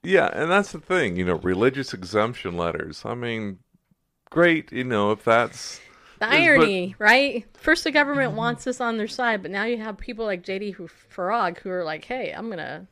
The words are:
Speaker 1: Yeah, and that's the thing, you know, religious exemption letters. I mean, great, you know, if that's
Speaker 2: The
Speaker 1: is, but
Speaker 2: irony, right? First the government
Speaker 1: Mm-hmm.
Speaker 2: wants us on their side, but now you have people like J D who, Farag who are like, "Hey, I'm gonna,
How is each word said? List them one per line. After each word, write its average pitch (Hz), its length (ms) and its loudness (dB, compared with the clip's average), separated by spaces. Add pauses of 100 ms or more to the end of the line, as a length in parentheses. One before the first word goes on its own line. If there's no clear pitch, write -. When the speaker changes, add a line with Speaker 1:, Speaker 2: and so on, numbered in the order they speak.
Speaker 1:
Yeah, 175 260 4
and 151 180 -2
that's 196 200 2
the 170 80 -14
thing, 120 380 0
you 92 80 0
know, 90 140 2
religious 117 540 0
exemption 98 640 -4
letters. 85 480 -4
I 110 100 -6
mean, 113 440 -8 (720)
great, 165 400 4
you 127 140 -4
know, 107 260 2
if 107 140 -2
that's - 560 2 (400)
Speaker 2:
The 214 60 -2
Speaker 1:
is, 226 40 -2
but 285 80 4
Speaker 2:
irony, 202 640 4
right? 240 440 4 (100)
First - 280 0
the 320 80 -2
government 277 380 2
Speaker 1:
Mm-hmm. 214 80 -4
Speaker 2:
wants 233 320 -4
us 247 120 -4
on 233 180 -2
their 214 100 -4
side, 226 340 -2
but - 80 -8
now 196 140 -4
you 233 140 -4
have 214 200 -10
people 226 260 -10
like 190 200 -4
J 190 160 -6
D 208 100 -6
who, 180 180 -14 (240)
Farag 190 460 -2
who 196 120 -10
are 180 120 -4
like, 156 220 -8
"Hey, 247 260 -6
I'm 220 180 -10
gonna, 160 440 -10